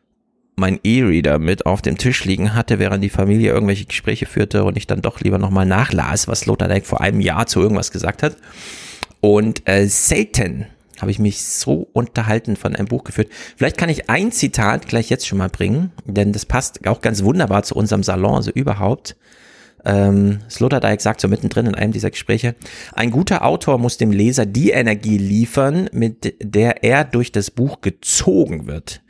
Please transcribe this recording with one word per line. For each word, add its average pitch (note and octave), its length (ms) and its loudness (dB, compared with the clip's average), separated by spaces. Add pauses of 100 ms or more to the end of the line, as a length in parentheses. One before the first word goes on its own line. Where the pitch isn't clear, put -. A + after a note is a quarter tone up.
(580)
mein F#2+ 260 0
E-Reader E2+ 540 4
mit E2 280 0
auf F#2 160 0
dem - 160 -2
Tisch - 260 0
liegen F#2+ 320 0
hatte, A#2 240 0
während G2 240 0
die G2+ 60 0
Familie G#2 420 2
irgendwelche G2+ 340 0
Gespräche - 400 -4
führte G2+ 380 0
und G2 140 0
ich - 100 -8
dann F#2+ 140 -2
doch - 180 -4
lieber G2 180 0
nochmal F#2+ 280 2
nachlas, F#2 640 0
was A#2 120 -2
Sloterdijk F#2+ 440 0
vor - 160 -2
einem G2+ 180 0
Jahr F2 260 0
zu - 160 0
irgendwas G2+ 300 0
gesagt A#2 320 -4
hat. D#3 140 -2 (800)
Und, G#2+ 480 2
äh, G2 200 4
selten G2+ 800 0 (360)
habe G2+ 100 -2
ich G2+ 80 -2
mich G#2 240 0
so - 480 -4
unterhalten A2+ 640 -2
von G#2 180 -4
einem G2 140 -4
Buch A#2+ 160 -4
gefühlt. - 260 -4 (280)
Vielleicht C#3 200 0
kann E3+ 120 0
ich C#3+ 200 -4
ein F#3 220 2
Zitat A#2 560 0
gleich A#2 220 -2
jetzt - 180 0
schon G2 120 -2
mal F#2 100 -2
bringen, C#3 420 -2 (140)
denn G2+ 260 2
das G#2 140 -4
passt - 420 -4
auch - 140 0
ganz G#2+ 220 -2
wunderbar G#2 400 2
zu - 120 -6
unserem G#2 280 0
Salon, G2+ 400 0
so G2+ 80 -4
überhaupt. A2 640 -2 (640)
Ähm, G2+ 560 4 (100)
Sloterdijk A2+ 520 0
sagt G#2+ 180 -2
so F#2+ 80 0
mittendrin A2 380 0
in G#2+ 100 -2
einem A2 160 -2
dieser G#2 200 -2
Gespräche, A#2+ 440 -2 (380)
"Ein A#2 180 0
guter F3 320 0
Autor C3+ 340 2
muss A#2+ 200 -2
dem A2 140 2
Leser A2 340 2
die A#2 240 2
Energie G#2+ 480 0
liefern, A#2+ 760 0
mit A2+ 500 -2
der G#2+ 440 2
er C3+ 180 4
durch B2 300 -2
das G2+ 180 -2
Buch C3+ 300 -4
gezogen - 880 0
wird. - 420 -10